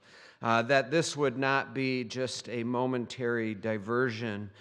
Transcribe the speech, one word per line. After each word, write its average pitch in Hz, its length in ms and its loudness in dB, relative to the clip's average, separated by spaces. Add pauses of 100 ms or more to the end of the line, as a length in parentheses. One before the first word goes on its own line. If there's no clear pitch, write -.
(400)
uh, 113 220 4
that 135 300 4
this 160 240 2
would 135 200 2
not 135 380 2
be 131 300 0
just 127 440 -6
a 117 140 -4
momentary 120 920 -2
diversion 110 960 -2 (120)